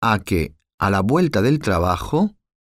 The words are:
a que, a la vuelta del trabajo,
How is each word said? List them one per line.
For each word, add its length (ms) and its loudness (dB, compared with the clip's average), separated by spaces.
a 200 0
que, 360 -4
a 120 0
la 120 0
vuelta 400 2
del 180 2
trabajo, 760 -2